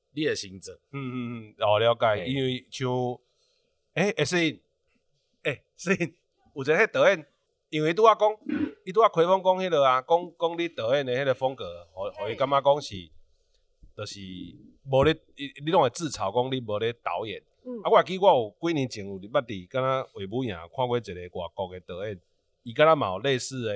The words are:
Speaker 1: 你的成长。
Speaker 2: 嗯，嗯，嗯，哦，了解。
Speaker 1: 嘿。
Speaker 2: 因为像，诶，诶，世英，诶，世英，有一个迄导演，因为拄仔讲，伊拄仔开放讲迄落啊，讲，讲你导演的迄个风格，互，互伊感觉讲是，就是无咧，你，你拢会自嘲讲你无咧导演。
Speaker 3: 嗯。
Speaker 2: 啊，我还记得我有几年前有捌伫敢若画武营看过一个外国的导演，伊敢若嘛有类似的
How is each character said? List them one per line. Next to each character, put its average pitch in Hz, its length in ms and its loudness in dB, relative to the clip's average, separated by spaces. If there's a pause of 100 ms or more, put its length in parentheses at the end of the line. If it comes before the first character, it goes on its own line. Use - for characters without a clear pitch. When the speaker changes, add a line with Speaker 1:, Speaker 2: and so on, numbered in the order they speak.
(120)
Speaker 1:
你 147 140 -6
的 120 80 -2
成 95 260 -12
长。 92 140 -16 (160)
Speaker 2:
嗯， 139 100 -10
嗯， 120 580 -10
嗯， 110 80 0
哦， 104 120 6
了 117 160 6
解。 117 120 2 (100)
Speaker 1:
嘿。 92 100 -6
Speaker 2:
因 135 180 0
为 127 260 -4
像， 131 200 -4 (1040)
诶， 202 160 2
诶， - 140 0
世 170 220 2
英， 131 140 -4 (840)
诶， 147 180 -6 (160)
世 185 160 -2
英， 170 200 -4 (400)
有 139 80 -8
一 123 40 -4
个 151 80 4
迄 214 140 4
导 139 200 4
演， 180 180 0 (440)
因 156 120 -2
为 160 120 0
拄 214 100 4
仔 220 100 8
讲， 208 160 2 (540)
伊 185 80 -10
拄 214 100 4
仔 226 60 6
开 165 160 4
放 185 180 4
讲 185 160 4
迄 185 120 -2
落 151 140 4
啊， 131 160 4
讲， 170 380 0
讲 170 200 -2
你 170 100 -4
导 120 260 -2
演 143 100 0
的 127 80 -2
迄 131 120 0
个 131 100 2
风 131 200 -2
格， 92 380 -14
互， 95 180 -8
互 - 180 -8
伊 113 60 -4
感 135 140 0
觉 139 120 4
讲 139 200 4
是， 123 140 -12 (1000)
就 104 100 -10
是 101 140 -14 (680)
无 135 140 4
咧， 156 100 4 (220)
你， 139 280 -14
你 156 60 -4
拢 175 120 6
会 123 80 4
自 160 180 -6
嘲 101 240 -4
讲 123 200 0
你 131 80 -2
无 104 180 -4
咧 117 140 -2 (100)
导 90 240 -4
演。 95 160 -10 (220)
Speaker 3:
嗯。 247 180 -12
Speaker 2:
啊， 160 80 -2
我 226 60 6
还 170 60 8
记 - 140 -4
得 185 80 0
我 131 380 4
有 165 60 -2
几 170 60 0
年 135 140 0
前 101 180 -12
有 98 120 -10
捌 120 260 -4
伫 95 240 -12
敢 131 140 -4
若 131 220 -2
画 - 60 -18 (200)
武 127 140 -4
营 101 120 -6 (180)
看 127 140 -2
过 120 80 0
一 120 40 0
个 101 140 -12
外 87 380 -10
国 92 220 -6
的 90 60 -14
导 92 260 -10
演， 104 120 -8 (440)
伊 120 100 -14
敢 147 140 4
若 160 100 6
嘛 117 140 -2
有 92 80 -4
类 131 200 0
似 127 260 -8
的 107 120 -4